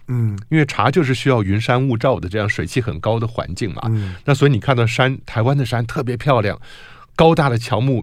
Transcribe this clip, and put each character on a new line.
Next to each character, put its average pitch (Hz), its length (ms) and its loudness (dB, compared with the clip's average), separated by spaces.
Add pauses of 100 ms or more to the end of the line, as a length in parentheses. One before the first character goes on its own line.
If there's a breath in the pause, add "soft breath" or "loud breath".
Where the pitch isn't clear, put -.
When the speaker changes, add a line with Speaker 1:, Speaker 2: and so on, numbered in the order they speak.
Speaker 1:
嗯。 117 280 -2 (120)
Speaker 2:
因 156 100 2
为 147 80 4
茶 113 240 2
就 160 140 2
是 131 100 0
需 127 140 -2
要 123 120 4
云 101 200 0
山 127 280 0
雾 120 80 0
罩 117 220 0
的 82 100 -8
这 92 120 -6
样 98 80 0
水 - 180 -4
汽 - 140 -2
很 82 180 -6
高 113 220 0
的 113 80 -4
环 78 260 -6
境 92 180 -6
嘛。 - 180 -10
Speaker 1:
嗯。 101 340 -2
Speaker 2:
那 143 100 2
所 143 140 4
以 - 20 6
你 123 80 2
看 131 180 0
到 117 80 2
山， 131 400 0
台 - 180 -4
湾 135 140 2
的 139 80 0
山 117 220 -2
特 - 160 -4
别 120 140 -4
漂 127 240 2
亮， 101 200 -2 (540 loud breath)
高 160 180 6
大 156 160 2
的 120 80 0
乔 113 240 -2
木 131 220 0